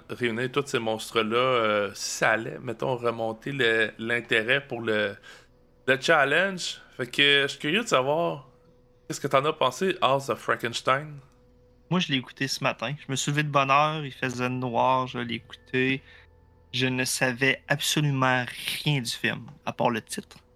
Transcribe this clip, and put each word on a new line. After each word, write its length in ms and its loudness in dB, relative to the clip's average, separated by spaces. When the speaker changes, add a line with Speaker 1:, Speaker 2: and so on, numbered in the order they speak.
Speaker 1:
réunir 420 -2
tous 140 0
ces 120 -2
monstres-là, 600 0
euh, 560 2
si 240 -8
ça 140 4
allait, 280 -2
mettons, 360 -4
remonter 560 -4
le, 460 2
l'intérêt 680 0
pour 160 -8
le, 340 0
le 120 4
challenge. 840 2
Fait 120 -4
que 340 6
je 40 2
suis 100 -10
curieux 240 0
de 60 -8
savoir 580 0
qu'est-ce 120 -8
que 80 -4
t'en 180 4
as 80 2
pensé, 480 0
House 260 2
of 100 -2
Frankenstein. 760 -2
Speaker 2:
Moi, 120 2
je 120 -2
l'ai 60 0
écouté 300 -6
ce 140 -6
matin. 360 -2
Je 120 -12
me 60 0
suis 140 -2
levé 140 2
de 40 -2
bonne 220 2
heure, 340 4
il 80 -8
faisait 380 -2
noir, 560 0
je 120 -8
l'ai 180 -6
écouté. 680 -2
Je 120 2
ne 180 0
savais 640 0
absolument 760 2
rien 160 2
du 100 -6
film, 360 -4
à 80 -6
part 160 0
le 140 0
titre. 340 -12